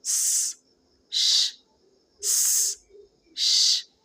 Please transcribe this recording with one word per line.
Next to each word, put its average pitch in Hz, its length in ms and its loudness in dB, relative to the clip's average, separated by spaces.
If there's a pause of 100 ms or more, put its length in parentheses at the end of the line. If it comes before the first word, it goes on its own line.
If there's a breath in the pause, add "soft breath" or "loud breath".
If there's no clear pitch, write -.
س، - 520 -2 (560)
ش، - 440 0 (680)
س، - 540 0 (600)
ش۔ - 480 2 (200)